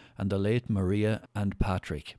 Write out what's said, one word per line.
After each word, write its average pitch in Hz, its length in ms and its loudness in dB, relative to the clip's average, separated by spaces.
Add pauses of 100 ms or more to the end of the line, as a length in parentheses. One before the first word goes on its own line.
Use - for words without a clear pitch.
(180)
and 98 140 -2
the 98 80 2
late 110 280 0
Maria 104 680 2
and 101 240 -2
Patrick, 90 600 -2